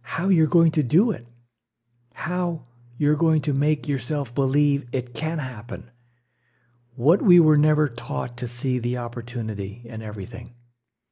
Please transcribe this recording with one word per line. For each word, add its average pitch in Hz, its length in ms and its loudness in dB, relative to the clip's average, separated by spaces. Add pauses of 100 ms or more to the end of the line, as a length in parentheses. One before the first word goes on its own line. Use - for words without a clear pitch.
how - 280 -4
you're 165 180 4
going 165 240 4
to 147 140 0
do 180 260 2
it, - 160 -6 (880)
how 175 480 -4 (340)
you're 147 200 2
going 160 260 2
to 147 100 0
make 139 360 0
yourself 139 440 -4
believe 139 600 2
it 123 200 -4
can 160 260 -4
happen. 120 520 -8 (1040)
What 143 260 2
we 180 200 6
were 151 180 4
never 151 300 2
taught 131 480 -6
to 120 120 -6
see 127 300 -2
the 120 180 -2
opportunity 117 880 -6
in 113 180 -10
everything. 104 520 -10 (580)